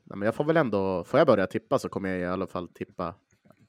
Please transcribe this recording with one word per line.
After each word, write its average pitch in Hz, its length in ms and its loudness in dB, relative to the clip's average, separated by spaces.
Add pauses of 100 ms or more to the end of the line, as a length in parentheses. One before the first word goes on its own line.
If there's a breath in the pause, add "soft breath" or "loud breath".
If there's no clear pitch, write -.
nej, - 140 -14
men 98 80 -4
jag 113 100 0
får 151 80 -2
väl 160 140 2
ändå, 98 460 0
får - 160 2
jag 165 80 6
börja 98 200 4
tippa - 320 -4
så - 100 -6
kommer 95 200 -4
jag 92 100 -2
i 90 60 -2
alla 92 220 -4
fall 90 200 -8
tippa. - 480 -10 (540)